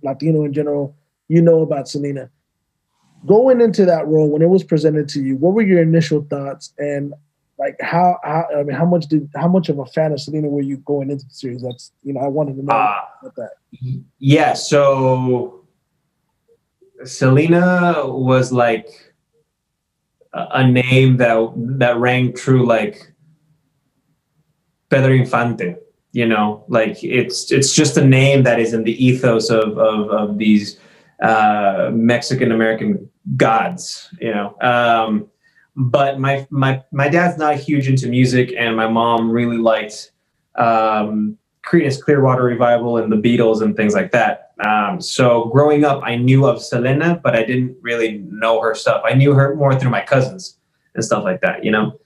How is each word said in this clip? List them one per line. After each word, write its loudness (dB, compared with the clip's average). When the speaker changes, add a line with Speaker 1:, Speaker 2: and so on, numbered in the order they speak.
Speaker 1:
Latino -2
in -4
general, -4
you 4
know 6
about -4
Selena. -8
Going 6
into 4
that 2
role, 2
when 0
it 4
was 4
presented 0
to -6
you, -2
what 2
were 2
your 4
initial 0
thoughts? -10
And, -6
like, -6
how, 0
how, -4
I 0
mean, -4
how 0
much 0
did, -2
how -2
much 2
of -4
a -10
fan -4
of -6
Selena -6
were -4
you -6
going -6
into -10
the -20
series? -12
That's, -14
you -8
know, -8
I -4
wanted -4
to -10
know -6
Speaker 2:
Uh, 0
Speaker 1:
about -20
that. -12
Speaker 2:
y-, -8
yeah, 2
so 0
Selena 2
was, 0
like, -2
a, -10
a 2
name 4
that, 2
that 2
rang 0
true, 2
like, -2
Pedro 2
Infante, -2
you -2
know? 0
Like, -2
it's, -4
it's 2
just 2
a 4
name 4
that 2
is -2
in -2
the -2
ethos 2
of, 0
of, 0
of -2
these, 0
uh, 0
Mexican 0
American -2
gods, -2
you -4
know? -6
Um, 0
but 0
my, -2
my, -2
my -2
dad's 0
not 0
huge -4
into 0
music, 2
and -2
my 0
mom 0
really -2
liked, -2
um, -2
Creedence 0
Clearwater 2
Revival 2
and -2
the 2
Beatles 2
and 0
things 0
like -2
that. -2
Um, -2
so 2
growing 2
up, 0
I -4
knew 4
of -2
Selena, -2
but 0
I 0
didn't -4
really -4
know 0
her -2
stuff. -2
I 0
knew 4
her 4
more 0
through -2
my -2
cousins -2
and -4
stuff -2
like -4
that, -2
you -2
know? -2